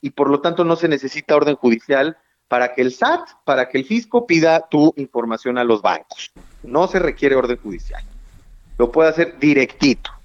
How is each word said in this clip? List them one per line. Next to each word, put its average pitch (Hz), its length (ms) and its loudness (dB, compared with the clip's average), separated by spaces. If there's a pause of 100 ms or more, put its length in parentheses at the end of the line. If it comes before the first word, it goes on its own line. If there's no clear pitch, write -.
y 139 80 -8
por 143 200 0
lo 143 120 2
tanto 170 240 0
no 165 100 2
se 165 120 -2
necesita 147 480 -2
orden 147 200 2
judicial 135 640 0 (300)
para 123 260 0
que 127 80 -2
el 127 100 0
sat, 254 300 -2 (240)
para 131 240 0
que 135 80 -16
el 135 80 -10
fisco 214 400 -2
pida 160 440 2
tu 151 280 4
información 123 600 -6
a 120 60 -2
los 113 180 2
bancos. - 500 -4 (320)
No 151 240 0
se 190 120 0
requiere 139 360 0
orden 123 220 0
judicial. - 440 -12 (760)
Lo 120 140 2
puede 160 180 4
hacer 170 300 -2
directito. 139 680 2 (160)